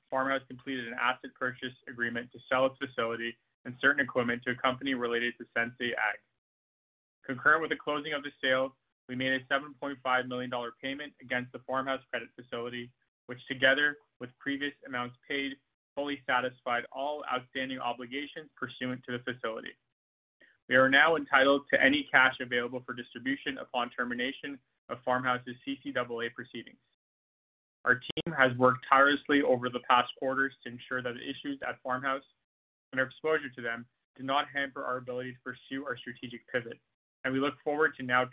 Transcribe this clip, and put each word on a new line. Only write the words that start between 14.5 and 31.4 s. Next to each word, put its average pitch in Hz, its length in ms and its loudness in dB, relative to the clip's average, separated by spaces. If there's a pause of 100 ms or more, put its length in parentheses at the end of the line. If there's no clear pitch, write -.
amounts 123 300 -8 (100)
paid, 139 240 -4 (420)
fully 143 320 -4
satisfied 123 680 -2
all 143 400 -6
outstanding 131 460 -4
obligations 127 800 -8
pursuant 127 480 -6
to 127 60 -10
the 123 100 -4
facility. 120 560 -8 (920)
We 127 60 6
are 131 140 10
now 151 260 8
entitled 143 460 6 (100)
to 139 100 6
any 139 300 6
cash 131 300 8
available 123 440 -2
for 123 80 -10
distribution 127 640 -6
upon 123 320 -4
termination 123 680 -6 (300)
of 123 140 -6
Farmhouse's 127 600 0
C 135 200 -6
C 143 80 -8
double 120 300 -4
A 117 80 -4
proceedings. - 500 -14 (1040)
Our 123 100 4
team - 420 -6
has 131 200 6
worked 127 320 4
tirelessly 143 580 6
over 123 220 2
the 123 100 -6 (100)
past 123 300 4
quarters 135 320 -2 (120)
to 120 60 -14
ensure 123 320 -8
that 120 120 -6
the 120 100 -12
issues 139 420 -8